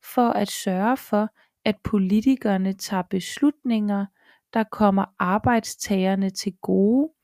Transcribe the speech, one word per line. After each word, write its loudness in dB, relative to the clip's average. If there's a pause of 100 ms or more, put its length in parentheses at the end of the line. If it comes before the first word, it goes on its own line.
(140)
for 2
at 0
sørge -2
for, -2 (360)
at 0
politikerne 0
tager -6
beslutninger, -2 (460)
der 0
kommer 2 (140)
arbejdstagerne 0
til -8 (100)
gode 2 (140)